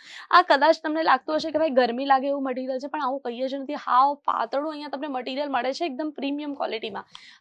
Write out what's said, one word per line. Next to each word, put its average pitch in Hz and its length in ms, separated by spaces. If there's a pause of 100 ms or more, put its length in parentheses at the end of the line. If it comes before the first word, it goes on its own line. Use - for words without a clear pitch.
(300)
આ 359 120
કદાચ 320 400
તમને 320 200
લાગતું 311 340
હશે 302 140
કે 294 80
ભાઈ 320 120
ગરમી 247 340
લાગે 269 240
એવું 277 140
મટીરિયલ 262 360
છે, 262 80
પણ 302 160
આવું 269 180
કંઈ 247 280
જ 254 60
નથી. 277 200
હાવ 269 400
પાતળું 285 580
અહીંયા 294 160
તમને 285 200
મટીરિયલ 262 400
મળે - 240
છે - 120
એકદમ 311 260
પ્રીમિયમ 285 440
ક્વોલિટીમાં. 220 500 (360)